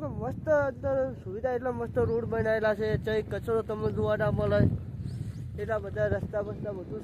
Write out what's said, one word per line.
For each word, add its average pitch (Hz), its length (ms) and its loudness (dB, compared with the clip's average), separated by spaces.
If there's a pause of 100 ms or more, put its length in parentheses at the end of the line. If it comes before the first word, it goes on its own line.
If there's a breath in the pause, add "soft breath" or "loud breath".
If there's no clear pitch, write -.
કે 302 60 -6 (140)
મસ્ત 247 260 -4 (120)
અંદર 269 360 0 (280)
સુવિધા, 226 340 -2
એટલા 247 220 -2
મસ્ત 233 180 -2 (140)
રોડ 233 200 2
બનાવેલા 220 440 2
છે, 214 120 0 (180)
ચાઈ 220 260 2
કચરો 220 320 0
તમને 214 340 -2
જોવા 214 200 2
ના 208 140 2
મળે, 208 300 4 (1000 loud breath)
એટલા 214 180 -2
બધા 208 300 0
રસ્તા 202 340 0
બસ્તા 208 300 -6
બધું 196 300 -8